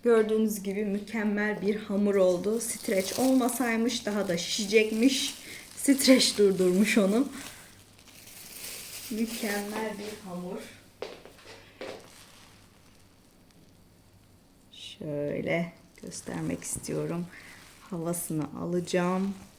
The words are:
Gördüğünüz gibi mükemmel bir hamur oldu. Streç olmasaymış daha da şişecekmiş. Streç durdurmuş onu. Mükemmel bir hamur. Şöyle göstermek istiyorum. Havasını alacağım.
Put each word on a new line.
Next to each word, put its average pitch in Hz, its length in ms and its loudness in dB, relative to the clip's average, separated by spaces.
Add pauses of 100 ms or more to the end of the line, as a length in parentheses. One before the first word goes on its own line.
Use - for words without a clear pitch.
Gördüğünüz 220 600 4
gibi 202 220 -2
mükemmel 208 760 -2
bir 208 140 2
hamur 202 400 0
oldu. 190 440 4
Streç - 600 -2
olmasaymış 240 880 2
daha 202 220 0
da 170 100 0
şişecekmiş. 220 1000 2 (400)
Streç 262 640 6
durdurmuş 190 600 6
onu. 214 300 4 (1800)
Mükemmel 214 840 -4
bir 208 320 -12
hamur. 180 320 -8 (4000)
Şöyle 156 1000 -4 (280)
göstermek 170 640 -8
istiyorum. 156 640 -6 (600)
Havasını 165 580 -4 (120)
alacağım. 180 760 0 (240)